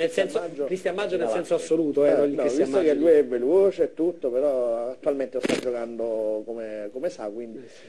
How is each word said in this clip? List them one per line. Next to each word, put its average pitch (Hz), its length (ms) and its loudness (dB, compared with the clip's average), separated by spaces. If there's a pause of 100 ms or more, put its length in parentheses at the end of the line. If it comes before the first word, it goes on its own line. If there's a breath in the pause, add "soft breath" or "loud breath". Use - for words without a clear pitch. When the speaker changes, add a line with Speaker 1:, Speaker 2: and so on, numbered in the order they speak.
Speaker 1:
Cristian 165 240 2
Speaker 2:
senso, - 180 -4
Speaker 1:
Maggio 143 200 -6
Speaker 2:
Cristian 180 280 -4
Maggio 196 220 -2
nel 143 100 -2
Speaker 1:
è 113 40 0
Speaker 2:
senso 170 240 -2
Speaker 1:
avanti. 160 100 -2
Speaker 2:
assoluto, 147 420 2
eh, - 40 6
Speaker 1:
Eh, - 40 4
Speaker 2:
non 147 140 4
il 143 60 -2
Speaker 1:
no, - 80 -2
Speaker 2:
Cristian 123 240 2
Speaker 1:
visto 131 120 -2
Speaker 2:
Maggio 170 100 4
Speaker 1:
che 147 80 4
Speaker 2:
di 143 60 0
Speaker 1:
lui 165 80 6
è 147 140 8
veloce 165 580 2
e 143 120 0
tutto, 165 360 -2
però 123 600 0
attualmente 131 500 -4
sta 131 160 0
giocando 117 880 -4
come, 110 460 -8
come 139 180 -6
sa, 135 140 -10
quindi 113 340 -10
Speaker 2:
Eh, 123 100 -16
sì. - 200 -20